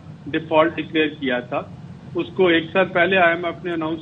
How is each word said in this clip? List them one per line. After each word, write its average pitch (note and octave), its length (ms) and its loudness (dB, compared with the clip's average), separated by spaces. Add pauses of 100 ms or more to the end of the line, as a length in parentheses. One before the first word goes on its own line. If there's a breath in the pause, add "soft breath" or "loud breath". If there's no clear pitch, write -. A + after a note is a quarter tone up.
(300)
डिफॉल्ट D#3+ 460 2
डिक्लेयर D#3 320 0
किया B2+ 340 -4
था, D3 300 -8 (460)
उसको F3 340 2
एक E3 180 2
साल F#3+ 160 2
पहले F3+ 320 2
आईएमएफ़ E3+ 380 2 (100)
ने F3 80 -4
announce D#3+ 280 -4